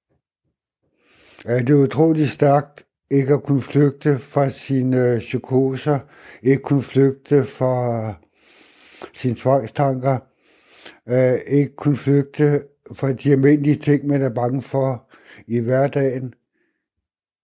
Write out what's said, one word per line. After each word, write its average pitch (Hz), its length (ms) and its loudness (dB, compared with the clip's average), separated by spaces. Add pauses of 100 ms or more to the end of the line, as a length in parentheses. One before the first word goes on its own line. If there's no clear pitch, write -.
(1400)
Ja, 120 140 -2
det 123 120 0
er 147 40 6
utroligt 147 560 2
stærkt 143 560 0 (240)
ikke 139 240 2
at 131 80 -2
kunne 139 200 0
flygte 143 560 0
fra 135 320 -2
sine, 127 600 0
øh, 117 60 0
psykoser, 131 800 -2 (440)
ikke 139 200 2
kunne 139 200 0
flygte 135 640 0
fra 123 720 -4 (960)
sine 123 240 -4
tvangstanker, 131 800 0 (920)
øh, 127 260 2 (120)
ikke 139 300 0
kunne 147 200 0
flygte 143 680 0 (300)
fra 135 180 -4
de 139 200 0
almindelige 143 440 4
ting, 147 300 0
man 143 160 0
er 135 80 -2
bange 123 320 -4
for 131 500 -4 (340)
i 117 140 -2
hverdagen. 131 720 -2 (1080)